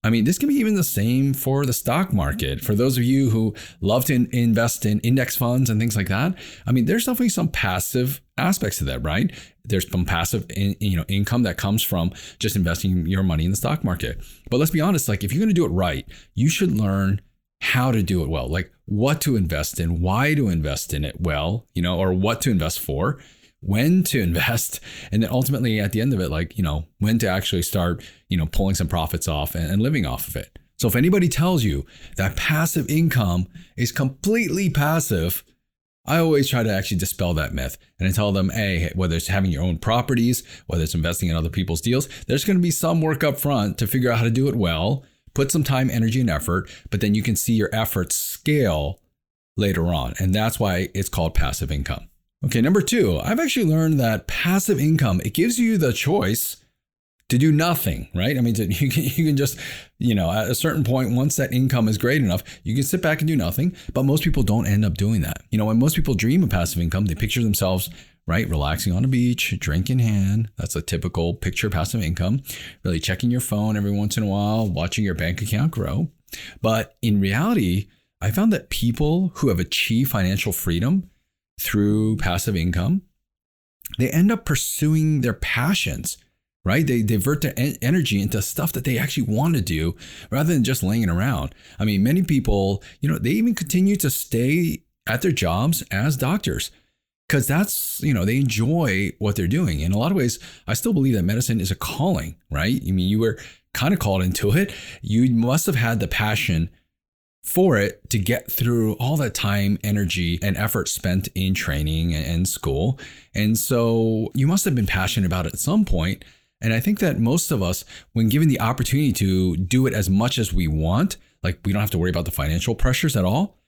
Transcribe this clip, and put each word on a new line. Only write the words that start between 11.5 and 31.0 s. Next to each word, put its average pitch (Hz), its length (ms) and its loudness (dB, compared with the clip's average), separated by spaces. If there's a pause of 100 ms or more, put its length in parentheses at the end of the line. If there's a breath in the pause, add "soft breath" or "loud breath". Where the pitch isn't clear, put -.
comes 104 240 0
from 87 300 0 (260 loud breath)
just 101 180 -2
investing 87 500 0
your 95 160 0
money 80 220 2
in 90 60 2
the 101 80 0
stock - 260 -2
market. - 380 -4 (280 loud breath)
But 123 60 0
let's 156 140 2
be 160 100 0
honest, 165 260 0
like, 101 160 -2
if 101 100 -4
you're 151 80 -2
gonna 220 120 2
do 170 140 2
it - 40 -2
right, 90 360 -2 (280 loud breath)
you 131 140 2
should 180 240 0
learn 98 480 0 (400)
how 247 320 0
to 220 100 2
do - 200 0
it - 80 -4
well, 65 180 -4
like, 90 240 -4 (140)
what 131 340 0
to 135 160 0
invest 80 420 -2
in, 85 220 0
why 117 340 2
to 139 140 2
invest 73 460 -2
in 73 100 -2
it - 160 -8
well, 85 540 -2
you 87 80 -2
know, 87 160 0
or 92 160 2
what 104 260 0
to 127 100 0
invest 82 300 0
for, 87 380 -2 (420 loud breath)
when 139 440 2
to 135 160 0
<laughs> - 20 0
invest, 87 580 -2 (320 loud breath)
and 107 100 2
then - 80 0
ultimately 120 500 0
at 98 120 -2
the 110 80 0
end 131 120 2
of 101 80 0
it, 87 100 -2
like, 82 260 -4
you 98 80 0
know, 76 220 -2 (120)
when 110 200 2
to 110 100 2
actually 92 340 0
start, 87 400 -2 (260 loud breath)
you - 80 0
know, 78 100 0
pulling 95 280 0
some 85 140 -2
profits 80 400 -2
off 76 260 -4
and, 82 160 -4
and 98 120 2
living 131 240 0
off 62 220 -6
of - 80 -8
it. - 220 -12 (200)
So 120 100 2
if 107 80 2
anybody 175 320 4